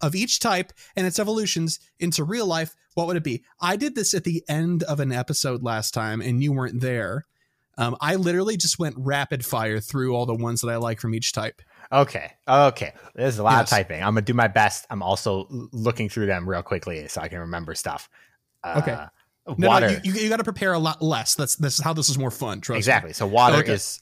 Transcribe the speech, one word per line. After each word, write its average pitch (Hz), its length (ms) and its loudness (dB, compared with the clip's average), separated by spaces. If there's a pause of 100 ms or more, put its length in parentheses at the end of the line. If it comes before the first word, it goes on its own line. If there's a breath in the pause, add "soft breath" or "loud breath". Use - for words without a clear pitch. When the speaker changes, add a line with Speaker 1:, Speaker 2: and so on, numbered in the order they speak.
Speaker 1:
of 151 140 0
each 196 240 -2
type 185 340 0 (220 soft breath)
and 190 100 0
its 180 140 0
evolutions 202 640 -2 (180 soft breath)
into 170 240 -2
real 208 240 -2
life, 160 300 -4 (180)
what 170 140 0
would 180 80 0
it 160 80 -2
be? 120 180 -4 (180 soft breath)
I 180 140 2
did 262 220 -4
this 208 180 0
at 175 80 -2
the 165 260 -2
end 165 360 0
of 147 160 -2
an 135 100 0
episode 127 540 -2
last 113 300 -2
time, 110 260 -2
and 123 200 0
you 143 120 2
weren't 127 280 -2
there. 123 460 -4 (500)
Um, 123 240 0
I 151 140 0
literally 190 420 2
just 160 220 0
went 151 200 -4
rapid 135 460 -2
fire 110 360 -2
through 127 340 -2
all 120 120 0
the 120 80 -2
ones 117 260 -2
that 120 100 -4
I 117 60 -2
like 117 240 -4
from 113 120 -2
each 113 200 -2
type. 110 280 -6 (300 loud breath)
Speaker 2:
Okay. 127 400 2 (160)
Okay. 135 460 6 (240 loud breath)
There's 120 220 0
a 104 40 -2
lot 110 120 6
Speaker 1:
Yes. 113 80 8
Speaker 2:
of 98 80 -4
typing. 85 300 2
I'm 101 140 2
gonna 110 80 4
do 117 120 0
my 120 120 6
best. 104 440 2
I'm 104 120 -6
also 95 480 0
l-, 120 220 -10
looking 113 360 -2
through 104 180 -2
them 90 220 0
real 95 140 -2
quickly 82 460 -6
so - 120 -8
I 80 60 -6
can 90 140 -10
remember 85 340 -8
stuff. - 340 -8 (560 soft breath)
Speaker 1:
Okay. 139 280 -2
Speaker 2:
Uh, 76 140 -10 (420)
Speaker 1:
No, 151 100 -10
no, 180 100 4
Speaker 2:
water. 113 220 6 (140)
Speaker 1:
you, 190 80 -2
you, 214 80 -2
you 214 80 0
gotta 226 160 0
prepare 196 300 -2
a 170 40 0
lot 160 240 -2
less. 147 320 0
That's, 143 220 -2
this 147 220 0
is - 60 2
how 160 100 0
this 156 140 0
is 131 80 0
more 131 140 -2
fun. 101 300 -6
Trust 117 160 -4
me. - 20 0
Speaker 2:
Exactly. 98 340 2
So 110 140 -2
water 120 300 6
Speaker 1:
Okay. 110 160 2
Speaker 2:
is, - 300 -4